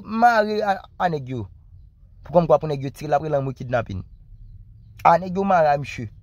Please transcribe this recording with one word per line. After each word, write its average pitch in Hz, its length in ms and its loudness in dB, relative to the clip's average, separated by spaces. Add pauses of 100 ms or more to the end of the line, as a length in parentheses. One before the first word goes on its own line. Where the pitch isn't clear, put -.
mare 220 580 2
a, 202 140 0 (260)
a 180 80 0
nèg 135 240 -6
yo. 110 140 -8 (760)
Pou 156 160 0
kòm 165 140 4
kwa 147 100 6
pou 156 80 -4
nèg 139 160 -4
yo 139 80 -8
tire 151 160 -12
l 147 80 4
apre 151 140 -4
l 143 80 0
an 135 80 -4
mwen 131 100 -8
kidnapin. 117 480 -4 (960)
A 165 200 6
nèg 185 120 -8
yo 196 140 -2
mare 165 260 4
a 143 80 -2
msye. 123 300 -10 (120)